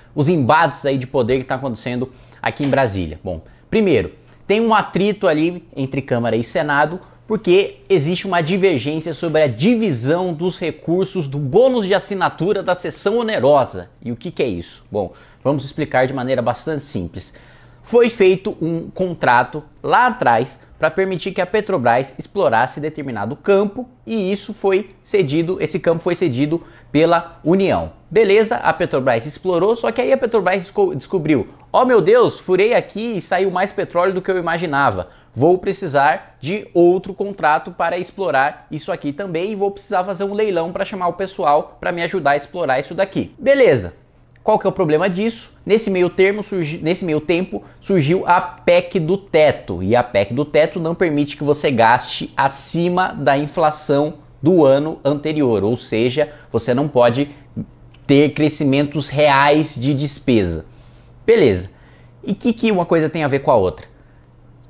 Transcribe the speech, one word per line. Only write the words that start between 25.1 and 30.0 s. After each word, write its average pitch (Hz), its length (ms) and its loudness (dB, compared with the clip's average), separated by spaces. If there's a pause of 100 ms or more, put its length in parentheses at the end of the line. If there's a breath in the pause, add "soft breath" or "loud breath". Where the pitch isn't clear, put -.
esse 156 180 -4
campo 165 240 0
foi 175 140 -2
cedido 147 460 -2 (280 loud breath)
pela 170 540 2
União. 151 480 0 (180)
Beleza, 214 460 4
a - 160 0
Petrobras 135 540 -2
explorou, 180 500 0
só 226 160 -2
que 226 80 -2